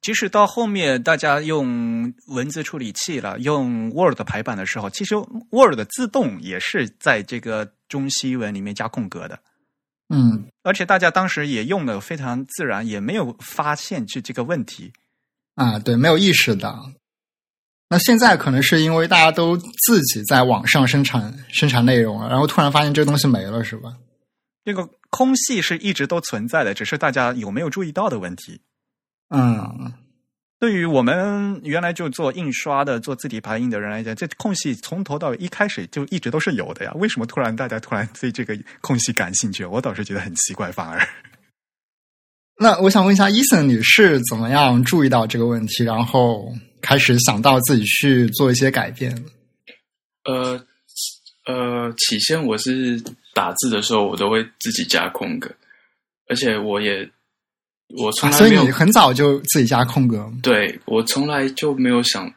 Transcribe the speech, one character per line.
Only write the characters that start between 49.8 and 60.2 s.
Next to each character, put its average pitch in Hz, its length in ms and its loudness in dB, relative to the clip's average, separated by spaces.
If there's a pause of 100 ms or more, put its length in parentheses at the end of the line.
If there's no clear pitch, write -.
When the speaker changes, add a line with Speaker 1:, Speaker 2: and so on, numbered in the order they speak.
Speaker 3:
呃， 127 360 -4 (880)
呃， 123 520 -4
起 - 220 0
先 156 240 0
我 110 140 0
是 127 420 -2 (360)
打 90 220 0
字 131 120 -2
的 104 140 -2
时 117 100 -2
候， 104 140 2
我 - 100 -6
都 101 140 0
会 110 120 0 (140)
自 117 140 -6
己 85 120 -4
加 85 260 0
空 87 300 -6
格， - 120 -12 (760)
而 123 80 -2
且 117 220 0
我 104 240 -2
也， 101 260 -2 (880)
我 110 180 -2
从 - 180 0
来 - 80 4
没 208 80 10
有 214 60 8
Speaker 2:
啊， - 20 8
所 143 80 6
以 - 20 6
你 127 60 2
很 160 200 4
早 175 220 6
就 139 280 4
自 - 180 0
己 120 80 4
加 123 180 4
空 127 220 2
格？ 107 200 -2 (140)